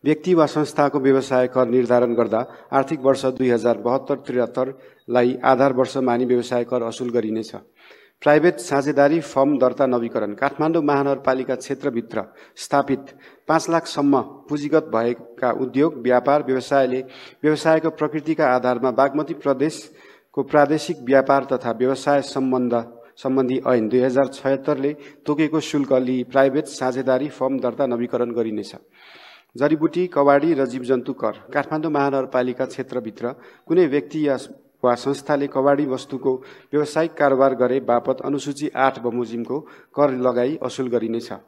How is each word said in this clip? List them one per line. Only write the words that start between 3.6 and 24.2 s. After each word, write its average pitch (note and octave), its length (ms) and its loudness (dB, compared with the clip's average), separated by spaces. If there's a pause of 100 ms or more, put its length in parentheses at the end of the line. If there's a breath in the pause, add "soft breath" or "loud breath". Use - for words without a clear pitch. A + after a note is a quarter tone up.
बहत्तर C3 380 -2
त्रिहत्तरलाई B2 1300 -2
आधार C3 300 4
वर्ष B2+ 240 0
मानी B2 280 0
व्यवसाय A#2+ 380 0
कर A#2+ 200 -4
असुल A#2 260 -6
गरिनेछ। A2 460 -4 (680 soft breath)
प्राइभेट D#3 360 4
साझेदारी C#3+ 640 2
फर्म C#3+ 380 0
दर्ता B2+ 280 2
नवीकरण। A#2 480 -2
काठमाडौँ D#3 500 -2
महानगरपालिका C3+ 720 0
क्षेत्रभित्र A#2+ 680 -6 (320 loud breath)
स्थापित C#3 440 0 (480 loud breath)
पाँच D#3+ 220 0
लाखसम्म C#3+ 520 2
पुँजीगत D3 640 -2
भएका A#2+ 680 -2
उद्योग, C3+ 460 0
व्यापार, B2 460 2
व्यवसायले C3 600 0 (400 loud breath)
व्यवसायको D#3+ 460 2
प्रकृतिका D3+ 580 -2
आधारमा B2+ 440 2
बागमती C#3+ 420 0
प्रदेशको - 1080 -6
प्रादेशिक D3 580 2
व्यापार C3+ 500 2
तथा A#2+ 200 -4
व्यवसाय C3 500 0
सम्बन्ध, B2+ 720 -2 (240 loud breath)
सम्बन्धी C3 500 -2
ऐन A2+ 220 2
दुई B2 100 2
हजार C3 280 2